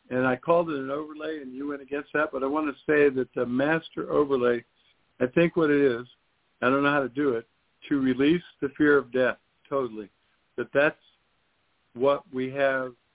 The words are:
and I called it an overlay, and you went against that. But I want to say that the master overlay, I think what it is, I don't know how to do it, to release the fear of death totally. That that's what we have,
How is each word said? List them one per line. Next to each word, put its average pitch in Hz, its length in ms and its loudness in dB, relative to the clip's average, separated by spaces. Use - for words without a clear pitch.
and 127 180 -2
I 127 80 0
called 170 360 0
it 143 60 -6
an 135 140 -8
overlay, 151 500 -10
and 127 120 -16
you 139 160 -10
went 139 120 -8
against 143 320 -10
that. 151 200 -2
But 131 100 -4
I 135 40 -2
want 151 200 -2
to 139 180 -10
say 147 300 6
that 127 180 -4
the 123 120 -2
master 143 640 -2
overlay, 123 520 2
I 127 60 0
think 165 280 2
what 160 140 2
it 143 100 4
is, 123 260 0
I 120 80 2
don't 139 140 2
know 143 80 2
how 147 120 0
to 127 60 -4
do 135 240 -2
it, 113 140 -4
to 143 140 0
release 135 400 2
the 139 160 -2
fear 147 200 6
of 123 160 -2
death 127 240 0
totally. 113 400 -6
That 120 160 -6
that's 147 240 2
what 139 300 0
we 131 180 -6
have, 135 420 -2